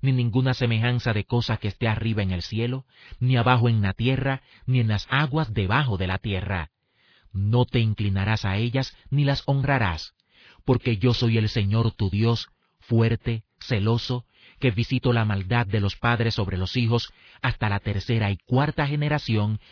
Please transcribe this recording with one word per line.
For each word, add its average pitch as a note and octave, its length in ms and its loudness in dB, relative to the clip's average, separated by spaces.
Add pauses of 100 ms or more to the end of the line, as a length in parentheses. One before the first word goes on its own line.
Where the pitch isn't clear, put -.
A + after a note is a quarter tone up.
ni C3+ 100 2
ninguna B2+ 420 2
semejanza A#2+ 600 0
de G#2 100 0
cosa A#2 320 0
que G#2+ 140 -4
esté A#2 180 -2
arriba A2 360 0
en F#2+ 80 0
el F2+ 100 -2
cielo, A#2+ 440 -4 (360)
ni B2+ 160 2
abajo A#2+ 320 4
en A2+ 120 2
la G2 120 0
tierra, C3 480 -2 (240)
ni B2+ 160 2
en A2 80 2
las G#2 200 -2
aguas C#3+ 440 0
debajo A2 420 0
de F#2 120 -2
la F#2 100 -4
tierra. F#2 540 -6 (600)
No G#2+ 320 2
te B2 160 0
inclinarás G#2 640 0
a G2 140 -2
ellas A#2+ 360 -2 (160)
ni C#3+ 140 0
las C#3 220 0
honrarás, C3 680 0 (500)
porque A#2+ 320 2
yo B2 160 2
soy A#2 240 2
el G#2+ 100 2
Señor A2 460 0
tu G2+ 160 -2
Dios, A2 400 0 (340)
fuerte, A#2 600 0 (160)
celoso, A#2 680 -2 (340)
que B2+ 120 2
visito A#2+ 420 0
la A#2 100 2
maldad G#2+ 440 0
de G#2 120 0
los G2+ 160 0
padres A#2 380 0
sobre F#2 240 -4
los F2+ 180 -4
hijos A#2 380 0 (280)
hasta A#2 280 -2
la G2+ 100 -2
tercera G#2 520 -2
y F#2+ 60 -2
cuarta C#3+ 500 0
generación C#3 720 -2 (120)